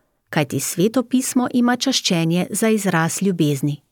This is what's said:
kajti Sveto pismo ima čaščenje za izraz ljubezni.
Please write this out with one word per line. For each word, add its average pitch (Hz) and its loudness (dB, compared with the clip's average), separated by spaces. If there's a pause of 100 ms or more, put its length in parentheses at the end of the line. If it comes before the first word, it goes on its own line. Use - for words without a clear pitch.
(300)
kajti 139 -2
Sveto 220 0
pismo 247 0
ima 240 2
čaščenje 180 0
za 220 0
izraz 185 0
ljubezni. 151 0